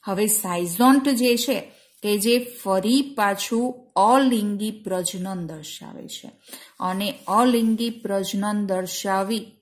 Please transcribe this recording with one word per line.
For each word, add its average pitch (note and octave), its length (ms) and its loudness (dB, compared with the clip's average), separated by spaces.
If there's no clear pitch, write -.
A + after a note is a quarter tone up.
હવે G3+ 220 0
સાયઝોન્ટ G#3 800 2
જે B3 280 2
છે A#3 240 -2
કે G#3 160 0
જે A#3 200 4
ફરી A3 640 0
પાછું A3+ 960 -2
અલિંગી G#3+ 720 2
પ્રજનન F#3 760 -6
દર્શાવે - 640 -14
છે - 220 -16
અને F#3+ 380 -4
અલિંગી A3+ 640 2
પ્રજનન G3+ 760 -2
દર્શાવી F#3+ 720 -2